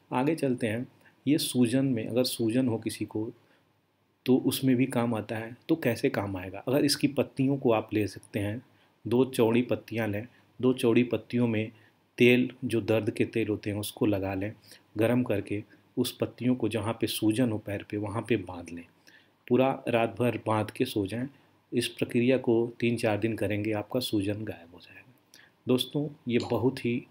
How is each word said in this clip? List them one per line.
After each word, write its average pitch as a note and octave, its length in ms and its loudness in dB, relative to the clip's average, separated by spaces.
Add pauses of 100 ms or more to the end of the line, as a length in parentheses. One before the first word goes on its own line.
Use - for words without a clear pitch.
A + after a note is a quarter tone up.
(120)
आगे C#3+ 240 0
चलते B2+ 320 0
हैं। A#2 180 -4 (400)
ये C#3+ 120 4
सूजन B2+ 480 2
में, A2+ 220 0
अगर A#2 160 0
सूजन B2 440 0
हो A2+ 100 0
किसी A2 280 -4
को A2 240 -6 (960)
तो B2+ 100 6 (100)
उसमें C3 300 2
भी B2+ 120 4
काम A#2+ 280 0
आता G#2+ 200 -6
है। A2+ 200 -10 (140)
तो E3 60 2
कैसे C3 340 0
काम G2+ 280 -2
आएगा? F#2 300 -10
अगर D3 180 2
इसकी C#3+ 240 2
पत्तियों C3+ 480 0
को B2+ 140 2
आप A2 220 0
ले G#2 140 0
सकते - 320 -8
हैं, G#2 220 -4 (440)
दो A#2+ 200 4
चौड़ी A#2+ 380 4
पत्तियाँ A2 440 -4
लें, G#2 200 -6 (320)
दो B2+ 140 4
चौड़ी A#2+ 320 4
पत्तियों A#2+ 420 -2
में A2 240 -2 (460)
तेल, B2 320 6 (160)
जो A2+ 160 0
दर्द G#2+ 300 0
के A2 140 0
तेल A2 220 -2
होते G#2 220 -4
हैं, G2+ 80 -4
उसको - 280 -4
लगा G2 280 0
लें, G2 180 -4 (460)
गर्म A#2+ 260 4
करके G2+ 400 -2 (340)
उस B2 200 -2
पत्तियों A#2+ 380 -2
को A#2 140 -2
जहाँ A2 240 -2
पे A2 140 -2
सूजन A2 440 2
हो G#2+ 60 -2
पैर - 340 -8
पे, G#2+ 60 -4
वहाँ G2+ 240 -4
पे A2 160 0
बांध F2 320 -10
लें। E2+ 140 -12 (640)
पूरा B2+ 220 4 (180)
रात A#2 320 0
भर A#2 280 0
बांध G#2+ 240 0
के B2+ 140 -2
सो G#2 220 -2
जाएं। A#2 200 -6 (440)
इस A#2+ 180 0
प्रक्रिया B2 500 2
को B2 160 2 (240)
तीन A#2 180 0
चार G#2+ 200 0
दिन A2+ 180 0
करेंगे, G#2 380 -2
आपका G#2 280 -4
सूजन G#2 420 -2
गायब - 300 -12
हो - 60 -20
जाएगा। - 340 -20 (540)
दोस्तों, C#3+ 400 0 (200)
ये A#2 140 2
बहुत B2 440 0
ही A#2+ 260 0